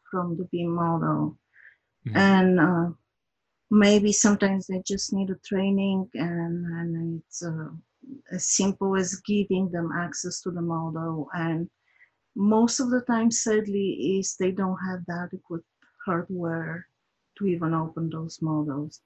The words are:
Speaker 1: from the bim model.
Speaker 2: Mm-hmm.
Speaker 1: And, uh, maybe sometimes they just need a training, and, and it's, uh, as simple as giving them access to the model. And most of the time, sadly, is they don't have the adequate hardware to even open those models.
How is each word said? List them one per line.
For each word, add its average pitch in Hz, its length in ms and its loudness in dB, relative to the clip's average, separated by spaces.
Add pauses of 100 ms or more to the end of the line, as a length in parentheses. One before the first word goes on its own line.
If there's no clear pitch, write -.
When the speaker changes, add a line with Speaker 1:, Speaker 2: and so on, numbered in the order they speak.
(120)
Speaker 1:
from 175 260 -2
the 180 140 -6
bim 175 180 -2
model. 160 640 0 (720)
Speaker 2:
Mm-hmm. 110 100 0
Speaker 1:
And, 185 420 6
uh, 170 300 4 (840)
maybe 208 400 8
sometimes 202 560 2
they 185 180 -4
just - 260 -4
need 196 200 -2
a 185 120 -6
training, 196 720 0
and, 170 540 -4
and 165 520 -4
it's, - 240 -14
uh, 160 260 -6 (600)
as 185 140 -6
simple 196 500 0
as 190 300 -2
giving 190 460 0
them 170 200 -4
access 175 500 -8
to 185 100 -6
the 175 100 -6
model. 165 720 -4
And 165 340 -2 (680)
most 220 440 4
of 240 120 0
the 247 160 2
time, 233 240 2
sadly, 196 880 0
is - 160 -6
they 190 160 0
don't 185 260 -2 (100)
have 180 200 -6
the 170 80 -6
adequate 175 500 -10 (400)
hardware 170 800 -4 (540)
to 202 80 0
even 170 260 0
open 160 380 -2
those 160 280 -8
models. 151 680 -2